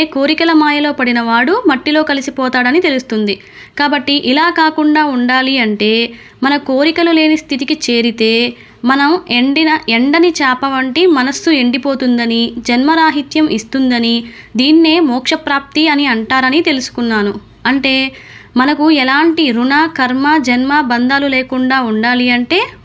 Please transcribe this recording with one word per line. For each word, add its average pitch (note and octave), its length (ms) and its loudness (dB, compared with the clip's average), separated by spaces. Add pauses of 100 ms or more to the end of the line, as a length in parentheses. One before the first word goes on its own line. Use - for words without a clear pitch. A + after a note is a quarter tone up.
కోరికల D#4 480 0
మాయలో D4 380 2
పడిన B3 300 -2
వాడు A#3 320 0 (140)
మట్టిలో D4 360 0
కలిసిపోతాడని C4 800 -2
తెలుస్తుంది. B3+ 540 -2 (420)
కాబట్టి C#4+ 380 0 (100)
ఇలా D4 240 2
కాకుండా D#4 560 0
ఉండాలి C4 540 0
అంటే G#3+ 320 0 (520)
మన C#4 140 0
కోరికలు D#4 540 0
లేని D#4 260 4
స్థితికి C#4 380 -4 (100)
చేరితే A3+ 460 0 (540)
మనం C#4 260 2 (180)
ఎండిన, C#4 420 2 (180)
ఎండని C#4+ 400 2
చేప C4+ 360 -2
వంటి C4 400 -2
మనస్సు C#4 460 0
ఎండిపోతుందని, B3 920 0 (160)
జన్మరాహిత్యం D4 920 0
ఇస్తుందని, A#3 680 0 (420)
దీన్నే D#4 420 4
మోక్షప్రాప్తి C#4+ 880 -2
అని C#4+ 200 0
అంటారని C4 540 0
తెలుసుకున్నాను. A#3+ 720 -2 (320)
అంటే C4 300 0 (640)
మనకు C#4+ 340 0
ఎలాంటి D4+ 600 2
రుణ, B3 220 0 (240)
కర్మ, C4 400 0
జన్మ B3+ 440 0
బంధాలు B3+ 460 0
లేకుండా C4 540 -2
ఉండాలి A#3+ 500 0
అంటే B3 280 0 (260)